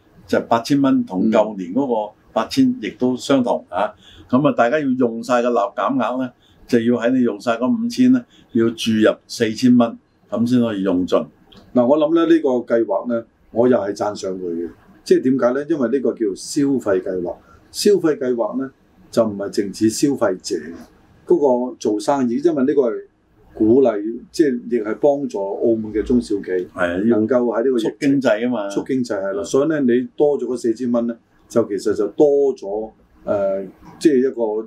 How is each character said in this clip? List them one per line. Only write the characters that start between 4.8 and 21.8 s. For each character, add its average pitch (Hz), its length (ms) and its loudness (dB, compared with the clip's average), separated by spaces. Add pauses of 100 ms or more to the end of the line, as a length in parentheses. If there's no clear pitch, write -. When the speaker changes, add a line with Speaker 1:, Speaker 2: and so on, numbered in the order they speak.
Speaker 1:
用 123 360 0
晒 123 180 0
個 120 100 0
立 120 60 0
減 101 400 -2
額 123 240 -2
呢， 123 100 -6 (360)
就 120 140 2
要 120 140 2
喺 117 160 0
你 131 120 2
用 104 180 0
晒 120 120 -2
嗰 120 180 -2
五 117 180 -2
千 127 240 4
呢， 127 100 2 (300)
要 117 180 2
注 113 220 -2
入 107 220 4 (120)
四 110 260 -2
千 123 240 4
蚊， 117 220 2 (320)
噉 110 180 -2
先 127 120 2
可 113 140 0
以 95 80 -4
用 90 240 0
盡。 90 200 0 (480)
Speaker 2:
嗱， 123 120 4
我 147 120 4
諗 156 160 2
咧， 165 200 4
呢 - 80 4
個 143 60 6 (260)
計 117 120 2
劃 101 220 -2
呢， 117 140 -4 (300)
我 120 160 4
又 123 80 6
係 101 180 -4
讚 104 240 -4
賞 98 120 -6
佢 90 240 -6
嘅。 85 140 -6 (360)
即 185 120 2
係 160 80 0
點 131 140 2
解 120 140 2
呢？ 143 160 -4
因 160 100 -2
為 120 120 0
呢 139 100 0
個 127 140 0
叫 - 60 -12 (140)
消 - 280 -4
費 113 400 0
計 92 180 -6
劃。 85 140 -6 (360)
消 - 220 2
費 165 260 2
計 127 160 -2
劃 117 240 -4
呢， 135 120 -6 (400)
就 117 160 2
唔 101 100 -6
係 101 140 -8
淨 98 200 -4
止 110 200 0
消 143 240 0
費 101 240 0
者 - 180 -6 (720)
嗰 127 440 2
個 - 60 -14
做 104 240 -2